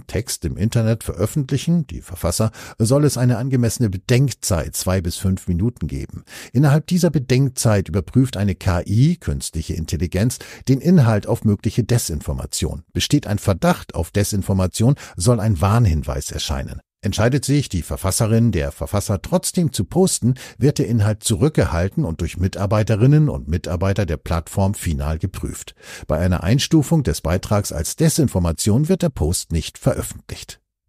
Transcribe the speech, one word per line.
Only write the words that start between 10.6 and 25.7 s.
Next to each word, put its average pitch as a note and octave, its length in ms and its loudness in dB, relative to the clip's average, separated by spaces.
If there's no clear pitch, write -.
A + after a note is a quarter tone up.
den C3+ 140 2
Inhalt A#2+ 460 4
auf A#2 160 -2
mögliche G#2+ 400 2
Desinformation. D2 1000 -2
Besteht C#3 360 0
ein G#2 100 -2
Verdacht - 560 0
auf F2+ 160 -4
Desinformation, G2+ 840 0
soll A2+ 240 2
ein G2+ 220 0
Warnhinweis F#2+ 680 2
erscheinen. C2+ 500 -6
Entscheidet A#2 400 0
sich C#3+ 240 0
die E2+ 140 -4
Verfasserin, A2+ 720 2
der C#2+ 200 -2
Verfasser G2 520 -4
trotzdem F3+ 500 0
zu F#2+ 120 -2
posten, B2+ 500 2
wird D3 180 2
der - 100 0
Inhalt G#2+ 360 0
zurückgehalten G2+ 840 0
und E2 160 -6
durch E2 160 -6
Mitarbeiterinnen G#2+ 880 2
und C2+ 200 -4
Mitarbeiter F2 580 -2
der D#2+ 120 -4
Plattform F#2+ 580 -2
final D#2 420 -4
geprüft. - 560 -8